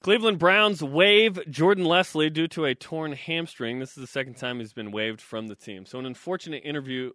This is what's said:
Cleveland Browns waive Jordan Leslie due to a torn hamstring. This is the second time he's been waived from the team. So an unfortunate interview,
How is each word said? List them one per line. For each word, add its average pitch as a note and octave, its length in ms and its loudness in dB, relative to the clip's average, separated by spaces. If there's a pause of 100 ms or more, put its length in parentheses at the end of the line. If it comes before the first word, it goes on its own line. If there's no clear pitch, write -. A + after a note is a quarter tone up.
Cleveland G#3+ 380 2
Browns F#3+ 420 4
waive F#3+ 560 4 (100)
Jordan F3 360 2
Leslie D#3+ 460 2
due D#3+ 180 -2
to D#3+ 160 -4
a C3 100 0
torn D#3 380 -8
hamstring. C#3 680 -6
This C3 120 -8
is - 100 -20
the B2+ 80 -14
second C3 260 -8
time B2 240 -8
he's A2 140 -12
been G#2+ 180 -10
waived A2 300 -6
from A2 260 -10
the G#2+ 80 -14
team. F#2+ 320 -18
So C3 140 -14
an C3 60 -10
unfortunate D#3 580 -10
interview, C3 500 -8